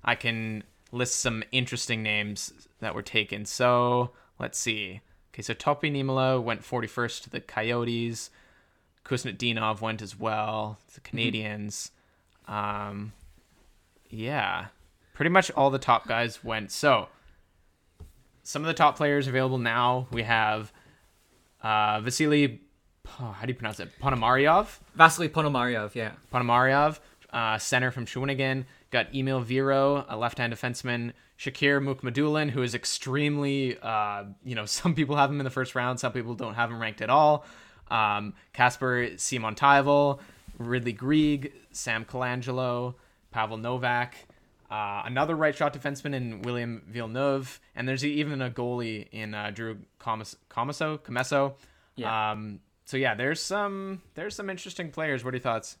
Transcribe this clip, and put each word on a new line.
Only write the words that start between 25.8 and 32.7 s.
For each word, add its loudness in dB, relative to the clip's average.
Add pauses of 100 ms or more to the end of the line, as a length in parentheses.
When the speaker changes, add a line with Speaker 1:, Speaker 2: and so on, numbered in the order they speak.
Speaker 2:
yeah. -4 (220)
Speaker 1:
Ponomaryov, 4 (340)
uh, 0
center 2
from -8
Shawinigan. -2 (240)
Got 0
Emil 0
Viro, 2
a -8
left-hand -2
defenseman. -4 (260)
Shakir 2
Mukhamadullin, 0
who -2
is -2